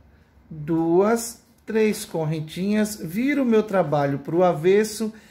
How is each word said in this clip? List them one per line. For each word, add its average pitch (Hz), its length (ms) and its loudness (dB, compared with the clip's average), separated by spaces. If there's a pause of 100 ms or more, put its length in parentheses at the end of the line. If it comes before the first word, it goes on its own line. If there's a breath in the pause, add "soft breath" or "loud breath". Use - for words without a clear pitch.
(500 soft breath)
duas, 165 1000 0 (180)
três 214 380 0
correntinhas, 170 920 -2
viro 254 500 -2
meu 220 160 4
trabalho 147 560 0
pro 160 240 -2
avesso 196 720 2 (180 loud breath)